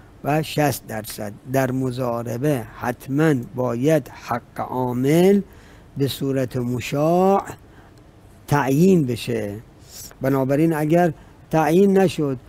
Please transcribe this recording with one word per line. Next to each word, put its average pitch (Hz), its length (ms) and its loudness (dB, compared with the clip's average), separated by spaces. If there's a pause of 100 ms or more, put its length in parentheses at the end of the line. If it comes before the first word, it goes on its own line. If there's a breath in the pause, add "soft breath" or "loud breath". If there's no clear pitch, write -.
(240 loud breath)
و 147 180 0
شصت - 440 -2
درصد. 107 460 -10 (200)
در 131 180 0
مضاربه 123 920 -4 (140)
حتماً 139 580 0 (200)
باید 123 540 0
حق - 520 -10
عامل 131 800 2 (560 loud breath)
به 135 120 0
صورت 135 480 -4
مشاع 151 840 0 (1080 loud breath)
تعیین 147 560 4
بشه. 113 520 -6 (640 loud breath)
بنابراین 139 520 2
اگر 156 400 2 (380 loud breath)
تعیین 180 480 4
نشد 147 400 0 (100 loud breath)